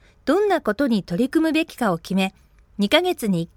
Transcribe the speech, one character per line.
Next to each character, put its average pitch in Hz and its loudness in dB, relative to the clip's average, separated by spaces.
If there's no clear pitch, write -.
ど 330 2
ん 415 0
な 339 0
こ 214 -2
と 285 -2
に 226 0
取 180 -2
り 269 -4
組 320 0
む 320 0
べ 320 0
き - -20
か 208 0
を 165 -2
決 - -8
め、 190 0
二 202 0
ヶ 302 4
月 349 -2
に 170 0
一 165 -10